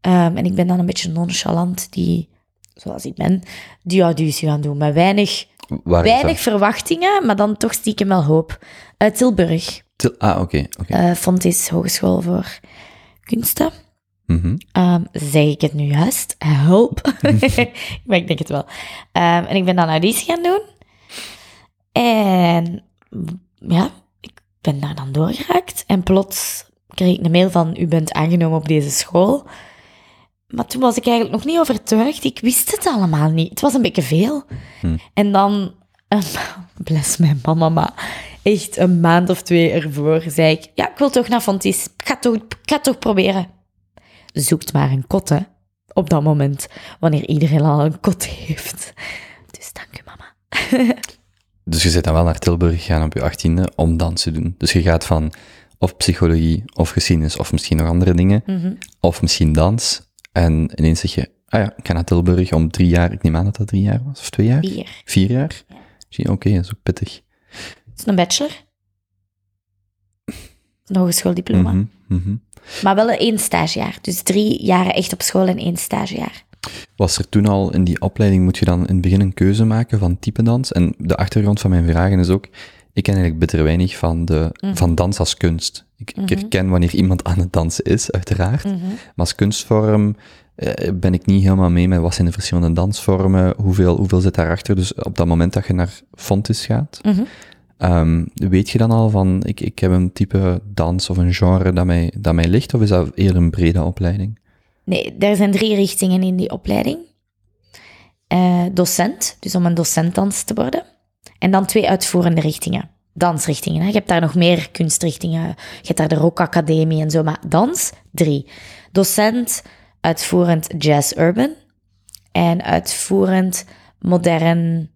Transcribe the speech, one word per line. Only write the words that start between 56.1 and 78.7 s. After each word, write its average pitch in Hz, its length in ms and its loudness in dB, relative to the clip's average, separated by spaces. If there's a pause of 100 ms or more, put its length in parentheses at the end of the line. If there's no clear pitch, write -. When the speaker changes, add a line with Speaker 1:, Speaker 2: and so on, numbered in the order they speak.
Speaker 2:
of 82 160 0
geschiedenis, 80 460 0
of - 160 -6
misschien - 240 -2
nog 80 120 2
andere 87 260 2
dingen, 95 320 2
Speaker 1:
Mhm. 185 260 -4 (280)
Speaker 2:
of - 220 0
misschien 78 300 2
dans. 87 560 0 (240)
En 80 420 2
ineens 80 260 2
zeg - 140 -4
je: - 160 -4 (160)
"Ah 110 140 0
ja, 104 160 -2
ik - 100 -18
ga 98 60 -2
naar 85 120 0
Tilburg 87 480 2
om 80 180 2
drie 87 180 2
jaar." 87 240 2
Ik - 100 -10
neem 80 140 2
aan 87 80 0
dat 101 120 -2
dat 104 100 -4
drie 98 160 0
jaar 104 220 0
was, 139 160 -10
of - 100 -12
twee - 160 0
jaar? 131 180 2
Speaker 1:
Vier. - 400 -10
Speaker 2:
Vier 98 260 2
jaar? 135 380 -4
Speaker 1:
Ja. - 80 -20 (320)
Speaker 2:
Zie - 180 -8
je, 90 60 0
oké, 95 220 -2
dat 90 100 0
is - 100 -12
ook - 80 -20
pittig. - 380 -6 (720)
Speaker 1:
Het - 80 -20
is - 80 -8
een 208 100 2
bachelor. 185 340 0 (2250)
Een 190 100 -2
hogeschooldiploma. 170 760 0
Speaker 2:
Mhm, 95 120 2 (240)
mhm. 95 260 -2 (480)
Speaker 1:
Maar 196 120 4
wel 220 160 2
één 220 280 0
stagejaar. - 640 -2
Dus 180 220 -8
drie 208 420 0
jaren 185 300 2
echt - 180 -4
op 185 100 -8
school 190 240 0
en 185 120 -2
één 175 180 -4
stagejaar. - 680 -8 (520)
Speaker 2:
Was 92 220 0
er - 100 -4
toen 104 180 2
al 98 260 0
in 92 120 2
die 87 160 0
opleiding, 95 440 2
moet 92 140 0
je - 60 2
dan 87 220 2